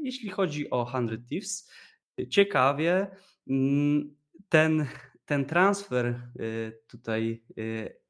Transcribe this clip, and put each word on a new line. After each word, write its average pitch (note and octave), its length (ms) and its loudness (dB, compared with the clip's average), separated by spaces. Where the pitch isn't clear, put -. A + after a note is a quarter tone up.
jeśli B3+ 280 -8
chodzi D3+ 400 -2
o B2 160 0
Hundred A#2+ 440 -2
Thieves, - 420 -8
ciekawie, F3 800 2
mm, C#3+ 680 2
ten, D#3 360 4
ten C#3 200 0
transfer, E3+ 600 2
y, A2+ 480 -6
tutaj, A2+ 560 -4
y, A2+ 400 -8